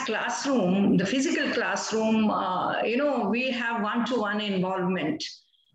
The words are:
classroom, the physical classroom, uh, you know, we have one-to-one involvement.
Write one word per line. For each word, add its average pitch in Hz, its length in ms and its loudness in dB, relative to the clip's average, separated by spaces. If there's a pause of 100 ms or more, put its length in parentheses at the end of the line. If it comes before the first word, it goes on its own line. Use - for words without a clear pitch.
classroom, 202 920 2
the - 80 2
physical 269 480 0
classroom, 220 800 0
uh, 185 520 -2
you 226 140 0
know, 262 320 0
we 254 220 0
have 233 320 -2
one-to-one 214 580 -2
involvement. 185 840 -2 (520)